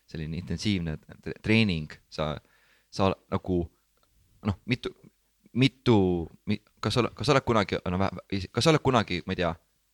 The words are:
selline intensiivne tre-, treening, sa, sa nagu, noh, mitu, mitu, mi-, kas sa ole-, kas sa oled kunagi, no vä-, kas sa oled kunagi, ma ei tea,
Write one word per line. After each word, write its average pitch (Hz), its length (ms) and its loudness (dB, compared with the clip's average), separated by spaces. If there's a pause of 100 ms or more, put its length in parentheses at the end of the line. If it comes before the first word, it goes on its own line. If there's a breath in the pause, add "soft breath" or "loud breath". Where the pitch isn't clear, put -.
selline 80 320 -8
intensiivne 85 560 -2 (260)
tre-, - 200 -10
treening, 98 500 2 (160)
sa, 76 240 -4 (600 soft breath)
sa 95 200 2 (160)
nagu, 92 320 -2 (800)
noh, - 240 -4
mitu, - 240 -4 (640)
mitu, 120 440 4 (480)
mi-, 104 120 -2 (220)
kas 107 140 -2
sa 120 100 2
ole-, - 100 -4
kas 107 120 -8
sa 139 100 4
oled 135 100 0
kunagi, 104 380 2
no 90 140 -2
vä-, 98 500 -4
kas - 180 -2
sa 160 80 6
oled 147 80 2
kunagi, 110 420 0
ma 95 120 -4
ei 90 80 -2
tea, 82 80 0 (420)